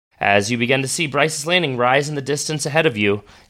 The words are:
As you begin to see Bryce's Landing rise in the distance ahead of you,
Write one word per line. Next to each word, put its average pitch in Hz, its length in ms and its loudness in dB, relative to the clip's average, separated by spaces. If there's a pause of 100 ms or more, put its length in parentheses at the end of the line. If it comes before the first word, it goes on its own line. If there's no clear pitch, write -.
(200)
As 101 320 2
you 120 40 -2
begin 127 260 0
to 135 60 -4
see 160 200 -4
Bryce's 147 360 -2
Landing 165 320 0
rise 135 320 2
in 151 60 -6
the 143 80 -6
distance 143 440 -4
ahead 156 200 2
of 120 100 0
you, 104 280 0 (260)